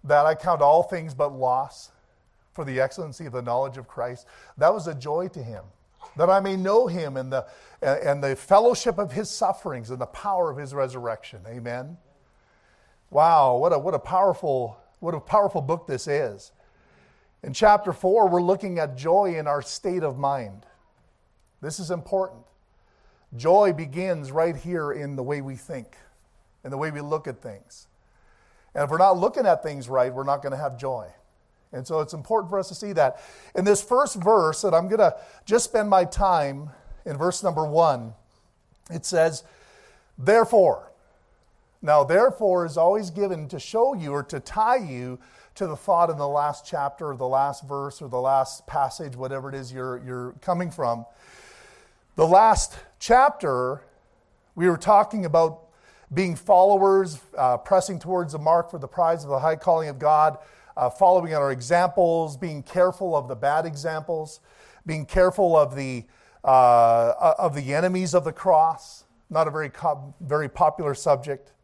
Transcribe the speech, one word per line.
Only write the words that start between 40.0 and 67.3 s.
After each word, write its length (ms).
"Therefore." 760
Now, 220
"therefore" 600
is 140
always 320
given 380
to 100
show 340
you 220
or 80
to 180
tie 360
you 420
to 100
the 100
thought 320
in 80
the 100
last 380
chapter 460
or 60
the 120
last 360
verse 360
or 80
the 140
last 440
passage, 500
whatever 340
it 40
is 160
you're, 280
you're 420
coming 300
from. 340
The 100
last 520
chapter, 840
we 140
were 80
talking 480
about 400
being 240
followers, 840
uh, 220
pressing 400
towards 340
the 60
mark 320
for 80
the 100
prize 360
of 60
the 80
high 180
calling 320
of 100
God, 400
uh, 120
following 460
our 180
examples, 840
being 260
careful 540
of 120
the 80
bad 300
examples, 760
being 180
careful 520
of 200
the, 280
uh, 920